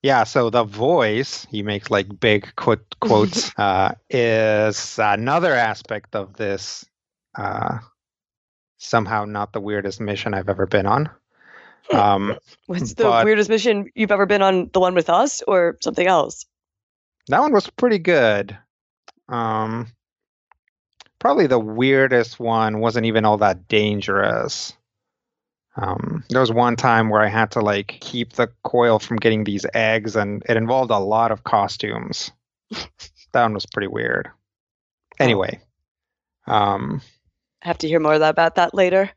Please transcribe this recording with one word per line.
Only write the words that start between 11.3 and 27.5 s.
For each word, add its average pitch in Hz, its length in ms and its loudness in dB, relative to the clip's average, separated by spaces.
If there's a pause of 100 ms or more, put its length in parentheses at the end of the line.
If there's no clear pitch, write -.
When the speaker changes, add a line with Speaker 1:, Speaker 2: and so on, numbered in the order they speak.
Speaker 2:
Hmm. - 80 2
Speaker 1:
Um, 101 400 2 (300)
Speaker 2:
What's 175 260 -6
the - 100 -2
Speaker 1:
but 117 220 4
Speaker 2:
weirdest 110 240 2
mission 208 460 0
you've 208 160 0
ever 202 140 2
been 202 160 2
on? 190 320 2
The 190 60 2
one 185 160 2
with 175 140 0
us 214 380 2
or 180 340 2
something - 260 -2
else? - 380 0 (840)
Speaker 1:
That 151 140 2
one 294 120 2
was 202 160 0
pretty 226 300 0
good. 110 580 2 (720)
Um, 113 580 -4 (1300)
probably 151 280 2
the 127 120 2
weirdest 123 840 2
one 113 400 0
wasn't 113 240 0
even 110 180 2
all 107 140 4
that 95 320 0
dangerous. 104 1040 -2 (1000)
Um, - 540 -6
there 127 120 2
was 117 100 2
one 120 240 2
time 113 340 2
where 107 120 4
I 104 80 2
had 110 220 0